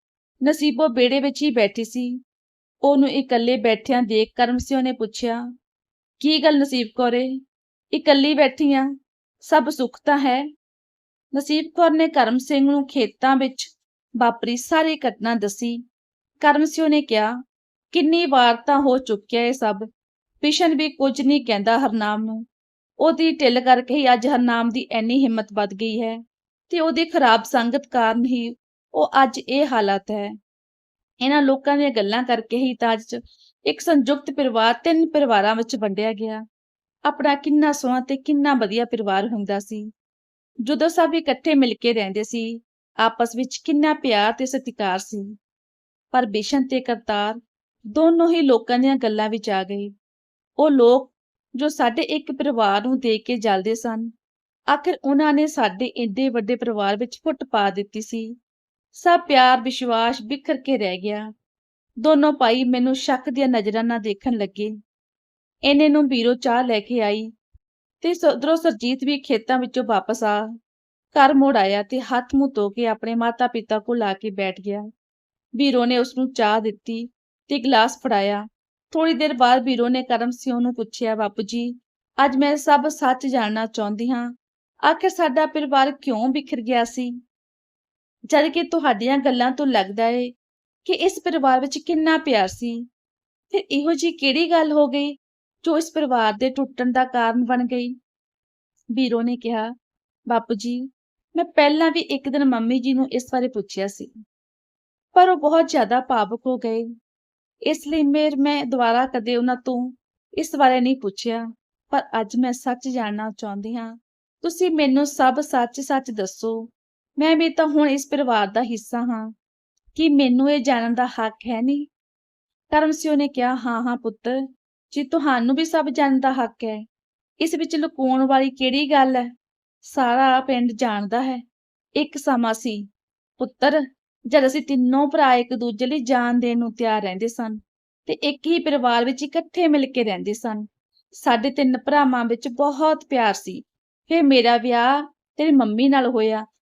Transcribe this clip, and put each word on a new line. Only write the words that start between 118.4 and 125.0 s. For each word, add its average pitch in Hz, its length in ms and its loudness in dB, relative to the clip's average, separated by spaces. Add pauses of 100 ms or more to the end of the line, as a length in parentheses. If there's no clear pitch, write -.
ਦਾ 226 160 -2
ਹਿੱਸਾ 233 380 -6
ਹਾਂ। 226 300 -6 (640)
ਕੀ 320 140 2
ਮੈਨੂੰ 269 420 4
ਇਹ 294 80 2
ਜਾਣਨ 233 340 0
ਦਾ 247 140 0
ਹੱਕ 226 280 -6 (120)
ਹੈ 226 140 -4
ਨਹੀਂ?" 285 240 -2 (840)
ਕਰਮ 311 200 2
ਸਿਉ 311 240 -2
ਨੇ 285 120 2
ਕਿਹਾ, 254 280 -2
ਹਾਂ, 233 260 -4
ਹਾਂ 240 160 -2
ਪੁੱਤਰ, 247 500 -6 (440)
ਜੀ 285 120 -4